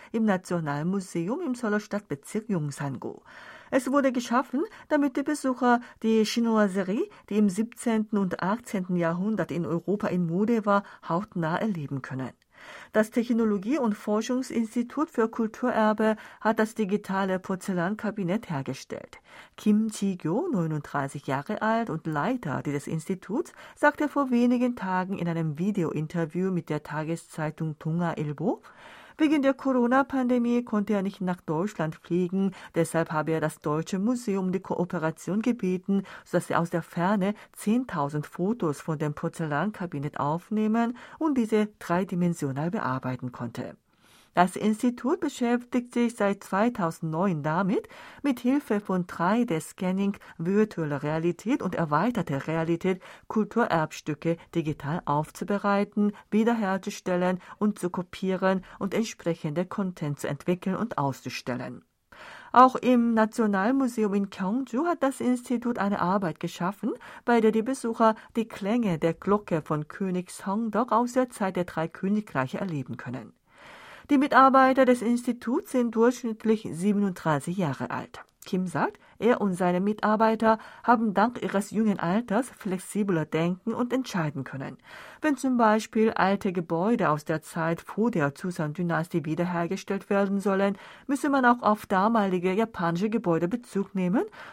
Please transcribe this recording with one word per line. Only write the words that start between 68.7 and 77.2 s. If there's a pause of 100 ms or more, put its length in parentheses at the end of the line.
der
Glocke
von
König
Songdok
aus
der
Zeit
der
drei
Königreiche
erleben
können. (760)
Die
Mitarbeiter
des
Instituts
sind
durchschnittlich
siebenunddreißig